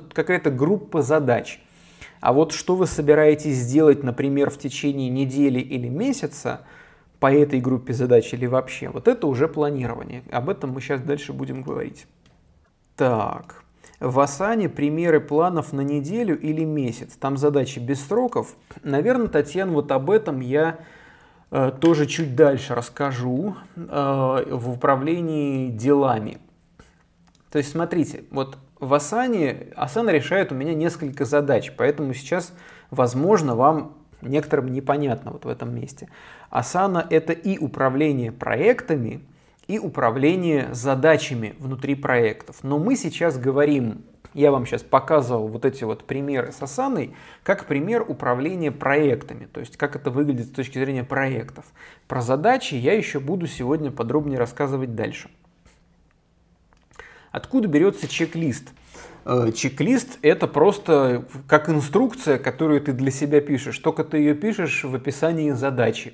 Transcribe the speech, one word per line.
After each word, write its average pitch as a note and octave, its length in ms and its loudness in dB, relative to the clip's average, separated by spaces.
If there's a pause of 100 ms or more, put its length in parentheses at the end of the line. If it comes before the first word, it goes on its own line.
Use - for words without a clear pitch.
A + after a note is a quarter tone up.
(140)
какая-то E3 360 0
группа D#3 540 0
задач. B2+ 560 2 (640)
А B2+ 120 4
вот D#3 180 4
что - 240 -2
вы F#3 100 2
собираетесь D3+ 720 4
сделать, C#3 480 4
например, C3+ 460 0
в - 80 -8
течение C#3 520 -4
недели C3 500 2
или B2+ 280 -6
месяца C#3+ 760 -4 (580)
по C3+ 120 6
этой C#3+ 300 4
группе B2+ 320 -2
задач B2 400 4
или B2 120 -4
вообще, C3 440 -4
вот - 180 -2
это B3 200 2
уже C3+ 200 2
планирование. C3+ 840 -4
Об B2+ 180 -4
этом C#3+ 220 -6
мы C3 100 -10
щас C3 200 -4
дальше C#3 320 -6
будем C3 300 -8
говорить. - 440 -10 (880)
Так. - 680 -2 (360)
В C3 220 0
Асане F#3+ 480 0
примеры D3+ 500 2
планов D#3 540 0
на C#3 80 -4
неделю D3 580 -2
или D#3 240 -2
месяц. C#3 560 -4
Там C#3 160 -2
задачи C#3 440 0
без C3 260 -4
сроков. A3+ 500 -2 (280)
Наверное, G3 440 2
Татьяна, E3+ 460 0
вот D3 180 0
об C3+ 180 0
этом F#3+ 300 2
я, D3+ 400 0 (720)
э, C3+ 200 2 (100)
тоже D#3+ 240 4
чуть C#3+ 300 -4
дальше C#3 400 4
расскажу, B2+ 800 -4 (200)
э, C#3 760 0
в B2 220 -4
управлении C#3+ 960 0
делами. A#2+ 680 2 (1120)
То D3+ 60 -2
есть, C#3+ 140 -2
смотрите, E3+ 600 -2
вот C3+ 260 -6 (220)
в C3+ 140 0
Асане, F#3 840 0
Асана A3 340 -2
решает F#3 420 2
у C3+ 40 -4
меня C#3+ 180 -2
несколько D#3 520 -4
задач, C#3 500 0
поэтому C#3 380 0
сейчас, F3+ 400 -4 (380)
возможно, C3+ 640 2
вам C#3+ 420 2 (240)
некоторым C#3 500 -2
непонятно C3+ 600 -2
вот - 140 -16
в B2+ 40 -6
этом A#2+ 260 -8
месте. B2 320 -12 (420)
Асана — F3 600 0
это D#3+ 240 2
и F#3+ 240 -2
управление C3+ 760 0
проектами, C3 880 0 (460)
и G#3 100 -4
управление C#3+ 960 0
задачами C3 840 2
внутри C3+ 360 -4
проектов. B2 680 0
Но C#3+ 160 0
мы A#3+ 160 2
сейчас E3 420 -2
говорим, C3 640 0 (300)
я C#3+ 180 6
вам B2+ 140 2
щас A#2+ 160 -4
показывал B2+ 640 2
вот A2+ 180 -6
эти C3 180 0
вот A2 220 -6
примеры C#3 460 -4
с - 100 -16
Асаной, B3 520 -4 (300)
как F#3+ 220 -2
пример F3+ 360 0
управления C#3+ 680 -2
проектами, C3+ 800 0
то - 80 -12
есть - 180 -14
как C#3+ 180 -2
это C#3 140 -6
выглядит B2+ 380 0
с - 40 -20
точки C3 280 -6
зрения C3 240 -4
проектов. C3+ 640 -4 (420)
Про B2+ 140 -2
задачи D#3 540 2
я C3 180 2
ещё G3 260 -2
буду E3+ 260 -4
сегодня C#3 460 -4
подробнее C3+ 480 -2
рассказывать C3 560 -4
дальше. G#2+ 340 -8 (2000)
Откуда - 360 -2
берётся F#3+ 400 2
чек-лист? E3 640 -4 (560)
Э, A#2+ 260 2
чек-лист — D3+ 720 -2
это D3+ 240 6
просто D3 800 4 (220)
как D3+ 220 4
инструкция, D#3 720 2
которую D3 420 0
ты D3 100 -2
для C3 200 0
себя C#3+ 280 2
пишешь, C#3 380 -2
только D#3 260 -2
ты D#3 140 -2
её D3 180 4
пишешь F#3+ 480 -2
в C3 120 -4
описании D#3 560 -2
задачи, B2 640 -2